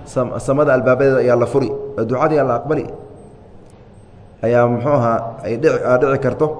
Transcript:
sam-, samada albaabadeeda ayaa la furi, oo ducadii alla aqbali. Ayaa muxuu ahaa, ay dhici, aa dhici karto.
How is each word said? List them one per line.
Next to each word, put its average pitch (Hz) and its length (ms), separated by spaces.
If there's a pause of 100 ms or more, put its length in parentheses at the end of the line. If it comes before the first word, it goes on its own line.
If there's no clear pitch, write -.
sam-, - 360
samada 143 340
albaabadeeda 127 440
ayaa 120 180
la 120 100
furi, 127 240
oo - 340
ducadii 127 340
alla 131 160
aqbali. 135 320 (1600)
Ayaa 120 240
muxuu 120 220
ahaa, 117 560
ay 113 120
dhici, 135 300
aa 123 120
dhici 139 200
karto. 135 280 (140)